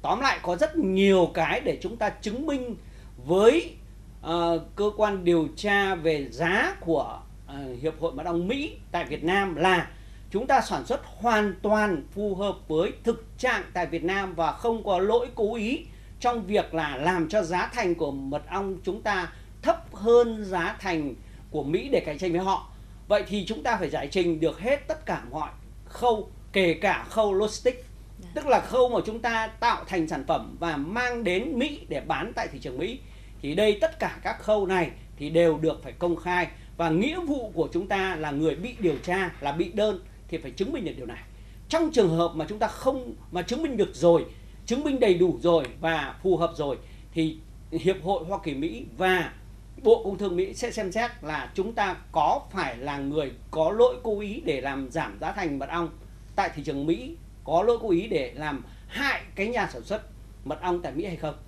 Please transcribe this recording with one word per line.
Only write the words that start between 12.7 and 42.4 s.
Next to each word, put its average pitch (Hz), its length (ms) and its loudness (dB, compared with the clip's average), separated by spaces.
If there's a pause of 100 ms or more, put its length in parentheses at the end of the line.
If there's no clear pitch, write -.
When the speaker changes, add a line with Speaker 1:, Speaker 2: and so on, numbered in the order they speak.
Speaker 1:
thực 233 200 0 (140)
trạng 233 240 2 (100)
tại 175 140 0
Việt 151 180 -4
Nam 190 300 -2
và 160 180 2
không 233 320 -2
có 190 140 4
lỗi 226 360 4
cố 220 200 0
ý 240 320 -2 (340)
trong 240 260 0
việc 190 280 0
là 151 220 -2
làm 165 320 2
cho 165 140 2
giá 180 320 -2
thành 196 200 0
của 156 160 -2
mật 139 380 -6
ong 190 360 -4
chúng 202 180 -4
ta 185 300 -2 (300)
thấp - 320 0
hơn 226 500 6
giá 185 360 -2
thành 156 340 -2 (360)
của 151 120 -2
Mỹ 190 300 0
để 190 80 6
cạnh 151 180 -6
tranh 175 140 -2
với 170 80 2
họ. - 320 0 (360)
Vậy 202 200 4
thì 196 180 -2
chúng - 160 -6
ta 233 140 2
phải 175 140 -2
giải 143 200 -4
trình 170 300 2
được 156 200 2
hết 269 280 0
tất 311 180 -4
cả 170 240 -2
mọi 147 200 -6 (340)
khâu, 220 460 0 (220)
kể 180 220 6
cả 160 340 0
khâu 214 260 2
logistics, 214 440 2 (440)
Speaker 2:
Dạ. - 120 -14
Speaker 1:
tức 294 120 -4
là 226 140 6
khâu 247 280 4
mà 220 180 2
chúng 220 120 -6
ta 226 280 0
tạo 226 400 0
thành 165 220 0
sản 139 180 -4
phẩm 123 340 -2
và 165 160 -2
mang 233 480 -2
đến 226 340 0
Mỹ - 300 -2
để 143 120 -4
bán 156 360 -4
tại 220 160 -4
thị 139 60 -12
trường 127 200 -8
Mỹ. 220 200 -4 (440)
Thì 143 120 -4
đây, 208 260 4
tất 214 180 0
cả - 240 -4
các 208 200 -4
khâu 208 240 2
này 175 240 2 (260)
thì 147 140 -6
đều 160 280 6
được 156 240 0
phải 131 100 -12
công 175 240 0
khai, 175 320 0 (280)
và 170 140 2
nghĩa 262 300 2
vụ 269 340 -2
của 165 180 0
chúng 180 160 -2
ta 190 280 0
là 151 140 -4
người 156 240 2
bị 180 240 -8
điều 160 200 2
tra, 180 320 0 (100)
là 143 120 -2
bị 165 200 -2
đơn 208 280 2 (280)
thì 165 100 -6
phải 135 120 -8
chứng 196 220 -4
minh 262 120 -4
được 143 120 -4
điều 127 100 -10
này. 117 160 -12 (460)
Trong 320 240 2
trường 180 240 6
hợp 170 180 2
mà 156 140 -4